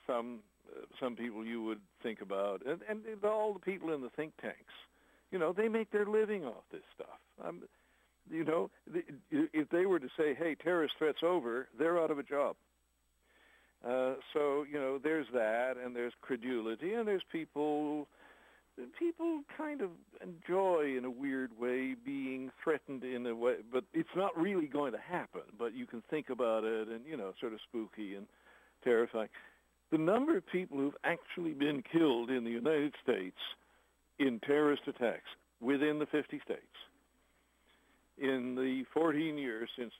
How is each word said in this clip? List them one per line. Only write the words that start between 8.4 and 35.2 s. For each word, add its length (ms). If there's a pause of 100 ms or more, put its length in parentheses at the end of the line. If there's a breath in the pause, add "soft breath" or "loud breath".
know, 260 (220 soft breath)
the, 120 (260)
if 380
they 180
were 140
to 160
say, 180
"Hey, 200
terrorist 440
threat's 240
over," 460 (100)
they're 200
out 120
of 80
a 40
job. 340 (1300 soft breath)
Uh, 280 (180)
so, 380
you 80
know, 200
there's 340
that, 500
and 120
there's 260
credulity, 760
and 120
there's 240
people, 800 (920 soft breath)
people 440 (140)
kind 240
of 100 (320)
enjoy, 760
in 60
a 60
weird 480
way, 360 (100)
being 460 (120)
threatened 420
in 220
a 80
way, 200 (180)
but 120 (100)
it's 220
not 200
really 300
going 260
to 60
happen, 440 (160)
but 160
you 120
can 240
think 180
about 360
it 240
and, 180
you 100
know, 240
sort 120
of 160
spooky 460
and 120 (560 soft breath)
terrifying. 460 (640 loud breath)
The 80
number 380
of 100
people 300
who've 280
actually 480
been 300
killed 480
in 140
the 60
United 520
States 360 (800 soft breath)
in 220
terrorist 480
attacks 400 (320)